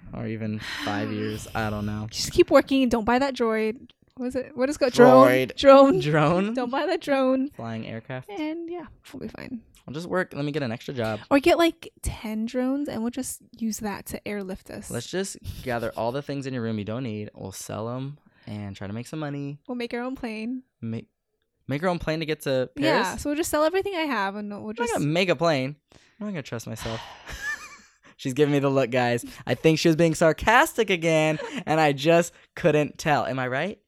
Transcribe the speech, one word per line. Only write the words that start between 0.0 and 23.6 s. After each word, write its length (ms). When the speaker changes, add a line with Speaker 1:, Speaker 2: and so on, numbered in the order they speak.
Speaker 1:
or 100
even 340
five 280
Speaker 2:
<sighs> 60
Speaker 1:
years. 360
I 160
don't 160
know. 240
Speaker 2:
Just 220
keep 180
working. 380
Don't 160
buy 140
that 160
droid. 560
What 100
is 100
it? 200
What 140
is 60
it 20
called? 140
Drone. 360
Speaker 1:
Droid. 280
Speaker 2:
Drone. 440
Speaker 1:
Drone. 540
Speaker 2:
Don't 160
buy 160
that 140
drone. 500
Speaker 1:
Flying 360
aircraft. 440
Speaker 2:
And 400
yeah, 160
we'll 80
be 80
fine. 320
Speaker 1:
I'll 60
just 140
work. 280
Let 100
me 80
get 100
an 100
extra 220
job. 260
Speaker 2:
Or 100
get, 180
like, 320
ten 440
drones 420
and 140
we'll 80
just 320
use 220
that 260
to 220
airlift 420
us. 200
Speaker 1:
Let's 200
just 260
gather 340
all 160
the 100
things 240
in 80
your 80
room 160
you 60
don't 180
need. 320
We'll 180
sell 380
'em 260
and 300
try 100
to 60
make 140
some 120
money. 400
Speaker 2:
We'll 80
make 160
our 80
own 160
plane. 460
Speaker 1:
Make, 280
make 140
our 80
own 80
plane 220
to 60
get 160
to 340
Paris? 320
Speaker 2:
Yeah, 80
so 140
we'll 60
just 140
sell 140